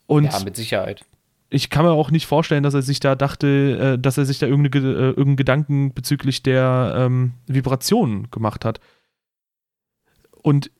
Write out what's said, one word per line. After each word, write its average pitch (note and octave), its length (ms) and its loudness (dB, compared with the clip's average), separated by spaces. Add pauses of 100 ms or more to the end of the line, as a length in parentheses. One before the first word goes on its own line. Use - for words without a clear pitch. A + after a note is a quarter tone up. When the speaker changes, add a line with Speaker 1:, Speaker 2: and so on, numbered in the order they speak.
Speaker 1:
Und D3 260 2
Speaker 2:
Ja, G2+ 120 -2
mit G2 120 -10
Sicherheit. G#2 480 -6 (460)
Speaker 1:
ich - 180 -2
kann D3+ 160 2
mir F3 60 4
auch D3+ 220 2
nicht D#3+ 140 0
vorstellen, D3 360 0
dass C#3+ 120 0
er C#3 80 0
sich C3+ 180 -2
da C3+ 160 0
dachte, C#3 800 0
äh, - 20 -2
dass C3 180 0
er D3 80 2
sich C3+ 140 -2
da D3 80 -2
irgendeine C#3 240 2
Ge-, C3+ 220 0
äh, B2+ 160 0
irgendeinen C#3 280 2
Gedanken C#3 580 0
bezüglich C3+ 500 -4
der, B2+ 520 2
ähm, B2+ 360 0 (160)
Vibrationen C3 840 0
gemacht A2 340 -6
hat. A2+ 160 -6 (1600)
Und C#3+ 380 2